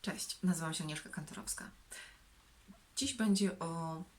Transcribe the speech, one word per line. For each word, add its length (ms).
Cześć, 360
nazywam 320
się 100
Agnieszka 260
Kantorowska. 600
Dziś 180
będzie 440
o 440